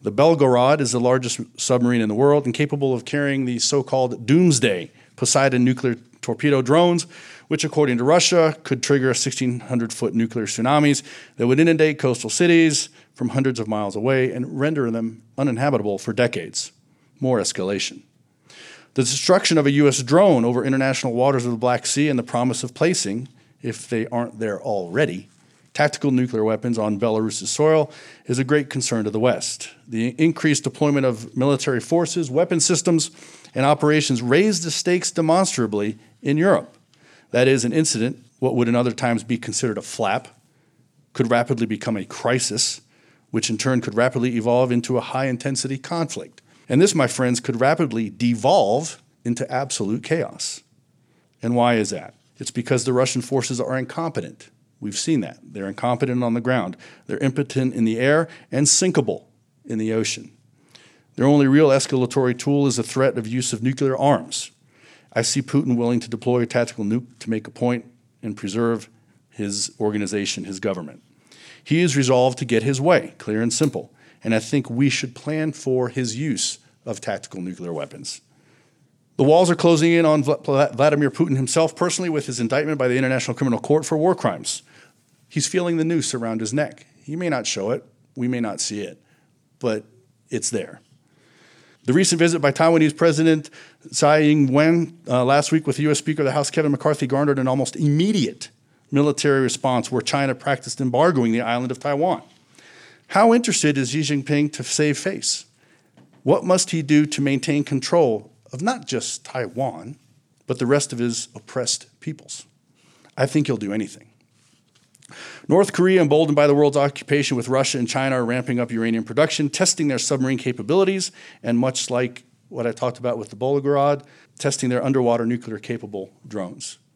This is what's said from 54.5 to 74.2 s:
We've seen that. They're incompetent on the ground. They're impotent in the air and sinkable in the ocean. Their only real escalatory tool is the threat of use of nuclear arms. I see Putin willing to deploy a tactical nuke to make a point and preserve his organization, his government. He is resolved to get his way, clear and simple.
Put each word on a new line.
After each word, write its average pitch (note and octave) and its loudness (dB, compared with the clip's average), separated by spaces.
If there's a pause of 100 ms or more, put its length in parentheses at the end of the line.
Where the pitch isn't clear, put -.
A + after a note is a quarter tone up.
We've G2+ -8
seen D#3 0
that. - -10
They're G2 -10
incompetent B2 -2
on A#2 -2
the A#2+ -4
ground. A2 -2 (300)
They're - -6
impotent C3 -2
in A#2 0
the A2+ 0
air D3+ 2 (240)
and C#3 2
sinkable C#3+ 0 (400)
in A2+ -6
the A2 -2
ocean. - -4 (840)
Their B2 0
only C#3+ 4
real C#3+ 6
escalatory B2+ 0
tool C#3+ 0
is B2 0
the A#2+ -2
threat C3 0
of A2 -6
use B2 -4
of A2 -8
nuclear C3 0
arms. - 0 (640)
I A#2 0
see C#3 -2
Putin C3 0
willing A#2+ 0
to A2 -14
deploy A#2+ 0
a A#2 -2
tactical A#2+ -2
nuke A#2 -4
to A2 -10
make A2 -4
a - -16
point B2 -2 (360)
and G#2 -8
preserve A2 -2 (400)
his G2+ -6
organization, G#2 -4
his F#2 -10
government. F2+ -6 (600)
He D#3+ 2
is D#3+ 2
resolved B2+ 4
to C#3 -4
get A2+ 2
his C3 -2
way, E3+ 2
clear G#2+ -4
and A#2 0
simple. C3 -2 (280)